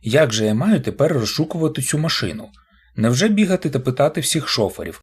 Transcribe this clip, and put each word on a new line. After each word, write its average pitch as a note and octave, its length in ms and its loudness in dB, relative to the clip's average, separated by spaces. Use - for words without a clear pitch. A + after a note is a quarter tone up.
Як B2 320 2
же G#2+ 120 0
я G#2+ 80 2
маю D#3+ 280 2
тепер C#3+ 320 0
розшукувати D3+ 680 -2
цю D3 160 -2
машину? G#2 520 -4
Невже B2 320 2
бігати F#3+ 420 2
та C3 100 0
питати C#3 420 0
всіх C#3+ 260 -2
шоферів? F2 560 -4